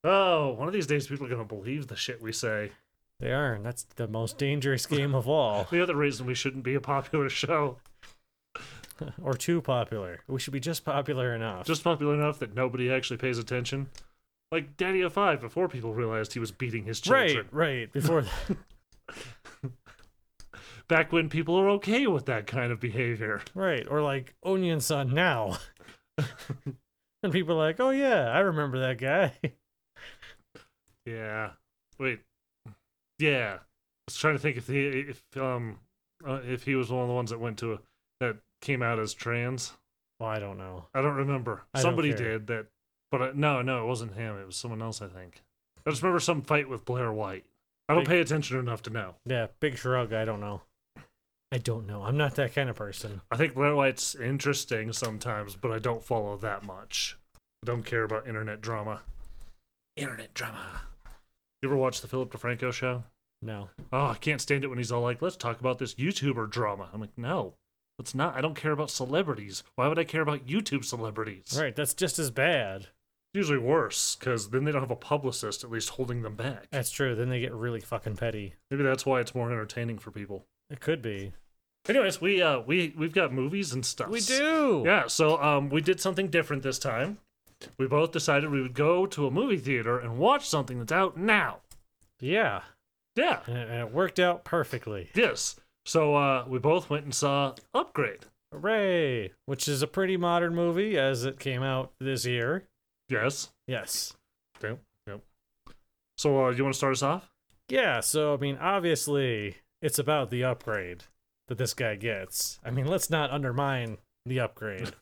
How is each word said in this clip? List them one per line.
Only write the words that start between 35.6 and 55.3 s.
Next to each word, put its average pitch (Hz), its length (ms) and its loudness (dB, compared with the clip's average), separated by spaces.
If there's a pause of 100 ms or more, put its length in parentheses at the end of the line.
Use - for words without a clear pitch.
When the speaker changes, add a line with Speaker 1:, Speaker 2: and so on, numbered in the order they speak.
Speaker 1:
uh, 135 180 -4
if 123 180 -4
he 135 120 2
was 120 160 0
one 127 120 0
of 123 40 0
the 123 60 0
ones 123 160 0
that 117 100 -6
went 113 200 -4
to 113 160 -4
a, 101 40 -12 (400)
that 117 160 0 (260)
came 131 220 0
out 117 160 2
as 107 140 -2
trans. 120 580 -4 (480)
Speaker 2:
Well, 113 80 -6
I 110 120 -2
don't 101 180 -8
know. 92 360 -12
Speaker 1:
I 135 80 0
don't 143 140 2
remember. 135 480 -2 (100)
Speaker 2:
I 135 40 -2
don't 131 140 2
Speaker 1:
Somebody 151 220 2
Speaker 2:
care. 107 40 0 (220)
Speaker 1:
did 107 80 -10
that, 110 180 -4 (440)
but 127 120 0
I, 131 120 0
no, 143 280 4
no, 127 240 0
it - 20 0
wasn't 113 280 -4
him. 107 220 -6
It 98 80 -12
was 92 120 -12
someone 113 240 -6
else, 113 200 -6
I 101 60 -10
think. 90 340 -18 (440)
I 156 60 2
just 135 120 -2
remember 175 160 4
some 156 220 2
fight 147 260 2
with 127 160 -8
Blair 123 300 -2
White. 98 320 -6 (420)
I 180 60 4
don't 175 100 6
Speaker 2:
Big 139 60 0
Speaker 1:
pay 175 100 6
attention 143 400 0
enough 120 220 -4
to - 80 -12
know. 104 260 -6 (100)
Speaker 2:
Yeah, 120 220 -2 (140)
big 143 160 0
shrug. 127 340 0
I 110 140 0
don't 107 160 -4
know. 104 220 -8 (880)
I 127 60 0
don't 113 280 -4
know. 101 160 -8
I'm 123 140 2
not 143 180 2
that 131 180 0
kind 135 160 2
of 110 60 -4
person. 101 460 -8 (100)
Speaker 1:
I 120 60 -2
think 143 160 2
Blair 143 200 4
White's 135 400 2
interesting 123 760 -2
sometimes, 107 640 -4